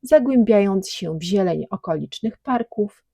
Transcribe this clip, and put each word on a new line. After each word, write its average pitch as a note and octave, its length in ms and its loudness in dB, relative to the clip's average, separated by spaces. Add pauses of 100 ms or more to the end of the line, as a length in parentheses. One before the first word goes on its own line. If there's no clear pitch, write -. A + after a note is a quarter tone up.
zagłębiając A3 880 4
się D#3+ 280 -8
w D#3+ 60 -10
zieleń F3 460 -2
okolicznych F3 680 -6
parków A#3 640 -6 (100)